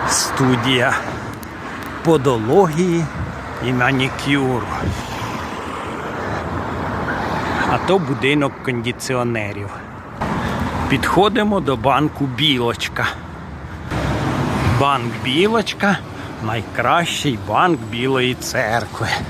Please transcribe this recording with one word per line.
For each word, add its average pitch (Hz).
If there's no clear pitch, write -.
Студія 127
подології 160
і 127
манікюру. 131
А 123
то 190
будинок 139
кондиціонерів. 117
Підходимо 202
до 135
банку 139
«Білочка». 123
Банк 131
«Білочка» — 196
найкращий 131
банк 143
Білої 127
Церкви. 113